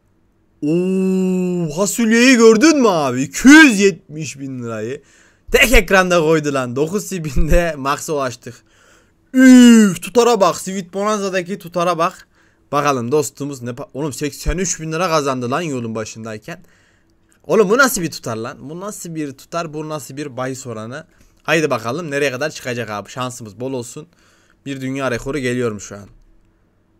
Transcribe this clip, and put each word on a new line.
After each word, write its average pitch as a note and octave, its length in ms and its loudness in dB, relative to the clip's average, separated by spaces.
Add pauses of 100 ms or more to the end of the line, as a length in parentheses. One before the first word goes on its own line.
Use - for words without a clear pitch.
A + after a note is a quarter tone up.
(600)
Oo, F3+ 1120 -2
fasulyeyi A#3 640 2
gördün A#3 440 6
mü A#3 60 4
abi? C#3 340 0
İki - 260 0
yüz C#4+ 320 10
yetmiş D#3 600 -2
bin C3+ 240 -12
lirayı. A2+ 400 -8 (480)
Tek B3 220 2
ekranda F#3 460 4
koydu D3+ 340 2
lan. B2 220 -6
Dokuz E3 300 -4
spinde E3 720 0
maxa C#3 380 -6
ulaştık. B2+ 500 -8 (720)
Üf, A#3+ 680 8
tutara A#3 400 2
bak. E3+ 140 2
Sweet F#3+ 380 -10
Bonanza'daki G3 680 -4
tutara E3+ 380 -4
bak. F3 300 -4 (460)
Bakalım C#3 380 -2
dostumuz C#3+ 500 -4
ne A#2+ 80 -10
pa-, B2 240 -14
oğlum C#3 200 -8
seksen C#3+ 440 -6
üç F3+ 240 -6
bin D#3+ 100 -10
lira E3+ 160 -4
kazandı C#3 440 -2
lan D3+ 100 -2
yolun B2 340 -6
başındayken. A2+ 680 -12 (800)
Oğlum F#3 260 2
bu A3+ 80 2
nasıl A#3 240 2
bir D#3+ 100 -6
tutar A#2 260 -10
lan? B2 320 -12
Bu E3+ 100 -16
nasıl F#3+ 360 -14
bir D3 220 -8
tutar? E3+ 360 -10
Bu D#3 160 -10
nasıl D3 280 -12
bir C#3+ 200 -12
bahis B2+ 300 -8
oranı? A#2 400 -12 (360)
Haydi D#3 260 0
bakalım C3 420 -6
nereye C#3 200 -2
kadar C3+ 180 -6
çıkacak A#2+ 400 -10
abi? G2+ 200 -10
Şansımız A#2+ 500 -12
bol C3 140 -8
olsun. C3 340 -12 (580)
Bir C3+ 160 -10
dünya C3 300 -6
rekoru C3+ 280 -6
geliyorum B2 400 -4
şu - 160 -18
an. G2+ 140 -20 (920)